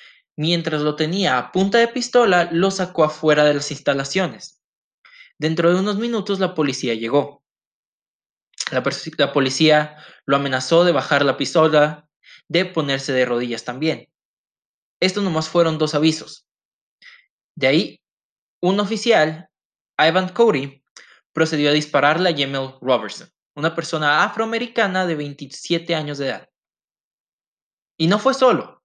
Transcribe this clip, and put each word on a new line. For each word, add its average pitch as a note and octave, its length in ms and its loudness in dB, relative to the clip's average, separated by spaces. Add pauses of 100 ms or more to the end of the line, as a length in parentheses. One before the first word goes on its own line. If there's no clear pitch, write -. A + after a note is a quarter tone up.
(360)
Mientras D#3 460 -2
lo D3+ 120 0
tenía D#3 440 -2
a A#2+ 140 -8
punta G3 260 2
de A#3 100 4
pistola, A3+ 640 2
lo F3+ 180 2
sacó F3+ 340 -2
afuera D3+ 400 2
de D3 100 4
las C#3 160 -4
instalaciones. C#3 920 -4 (760)
Dentro D#3+ 320 2
de F3+ 100 2
unos G3+ 160 -2
minutos G#3 440 -4
la F#3 140 -2
policía C3 400 -2
llegó. B2 500 -2 (1300)
La C3 120 -2
pers-, - 360 -6
la C#3 160 0
policía D3+ 640 2 (280)
lo C#3 120 2
amenazó C#3 480 2
de F3 80 4
bajar C#3+ 340 0
la C3+ 100 0
pistola, D#3 720 2 (400)
de F3 160 0
ponerse C#3 480 -4
de B2+ 140 2
rodillas A#2+ 380 -4
también. C3 440 -6 (880)
Esto F#3 220 -2
nomás D#3+ 300 -2
fueron E3 260 2
dos D3+ 180 -2
avisos. D3+ 540 -2 (1080)
De C3+ 120 -2
ahí, D#3 340 0 (600)
un F#3+ 180 2
oficial, F#3 720 0 (480)
Ivan E3 320 2
Cody, E3 520 0 (540)
procedió D#3 320 0
a D3 60 4
dispararle D3+ 560 2
a - 20 -4
Jamel C3+ 480 -6
Robertson, A#2 480 -2 (260)
una D#3+ 200 -4
persona D#3 500 0
afroamericana A3 800 -2
de E3+ 120 -2
veintisiete D3 800 -8
años D3 220 -6
de C3+ 120 -6
edad. G#2 200 -10 (1500)
Y D#3+ 80 0
no G3 120 4
fue B3+ 140 2
solo, B3+ 520 0